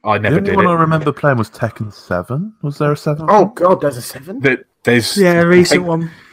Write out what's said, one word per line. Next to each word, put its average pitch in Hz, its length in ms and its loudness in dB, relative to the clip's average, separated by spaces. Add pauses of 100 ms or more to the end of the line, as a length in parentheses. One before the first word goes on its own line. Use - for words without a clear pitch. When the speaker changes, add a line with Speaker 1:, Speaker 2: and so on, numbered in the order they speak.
Speaker 1:
I 104 140 0
Speaker 2:
The 107 60 -4
Speaker 1:
never 120 140 2
Speaker 2:
only 196 120 -2
Speaker 1:
did 185 80 0
Speaker 2:
one 185 80 2
Speaker 1:
it. 180 40 2
Speaker 2:
I 170 40 0
remember 160 380 0
playing 135 260 0
was 110 120 -2
Tekken 110 440 -8
seven. 135 600 -6 (100)
Was 143 160 -6
there 147 120 0
a 147 60 -4
seven? 156 320 -6
Speaker 3:
Oh, 202 160 4
God, 185 360 0
there's 139 160 -2
a 123 40 -12
seven? 165 380 -14
Speaker 1:
The, 127 240 0 (200)
there's, 117 340 0
Speaker 4:
Yeah, 180 160 4
a 170 60 2
Speaker 1:
I 170 40 4
Speaker 4:
recent 180 360 4
Speaker 1:
think, 180 80 -6
Speaker 4:
one. 165 240 -4 (220)